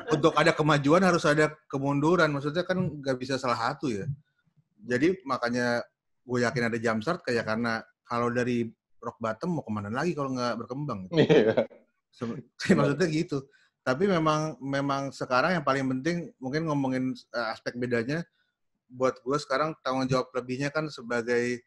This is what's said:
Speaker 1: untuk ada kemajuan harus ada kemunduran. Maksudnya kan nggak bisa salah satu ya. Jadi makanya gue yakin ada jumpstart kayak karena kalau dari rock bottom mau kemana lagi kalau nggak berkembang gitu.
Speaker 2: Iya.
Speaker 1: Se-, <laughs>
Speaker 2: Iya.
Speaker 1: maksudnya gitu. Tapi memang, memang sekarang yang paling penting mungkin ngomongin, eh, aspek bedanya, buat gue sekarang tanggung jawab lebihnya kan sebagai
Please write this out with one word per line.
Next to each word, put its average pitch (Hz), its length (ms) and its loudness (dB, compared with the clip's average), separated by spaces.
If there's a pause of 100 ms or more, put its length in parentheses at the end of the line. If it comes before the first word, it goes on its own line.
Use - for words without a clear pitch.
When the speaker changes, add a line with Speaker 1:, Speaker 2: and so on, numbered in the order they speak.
(140)
Speaker 1:
untuk 156 240 4
ada 156 160 6
kemajuan 151 480 4
harus 170 240 4
ada 151 240 4 (160)
kemunduran. 143 640 2
Maksudnya 147 320 -2
kan 180 160 -2
nggak 143 400 -2
bisa 135 160 -4
salah 123 240 0
satu 131 320 -2
ya. 98 160 -4 (800)
Jadi 143 400 0
makanya 120 560 0 (400)
gue 123 240 0
yakin 117 240 0
ada 117 80 -4
jumpstart 113 480 -2
kayak 113 240 -2
karena 113 320 -2 (240)
kalau 120 240 -2
dari 120 400 0 (320)
rock 117 160 -12
bottom 127 400 -4
mau - 80 -8
kemana 107 240 -6
lagi 147 240 -2
kalau 135 240 -4
nggak 120 240 -4
berkembang 123 480 -8
gitu. 165 80 2
Speaker 2:
Iya. 113 480 6 (480)
Speaker 1:
Se-, 117 240 -8 (160)
<laughs> - 160 -6
Speaker 2:
Iya. 196 80 8
Speaker 1:
maksudnya 143 320 2
gitu. 151 400 -4 (320)
Tapi 135 240 0
memang, 156 560 2
memang 139 480 -2
sekarang 135 480 0
yang 143 80 -4
paling 135 160 2 (160)
penting 165 400 -4
mungkin 151 320 -4
ngomongin, 131 400 0 (240)
eh, 117 160 -4
aspek - 240 -8
bedanya, 120 480 -2 (640)
buat 127 320 0
gue 127 160 -4
sekarang 147 480 -2
tanggung 131 240 0
jawab 127 240 0
lebihnya 127 400 -4
kan 156 160 -2
sebagai 120 800 -2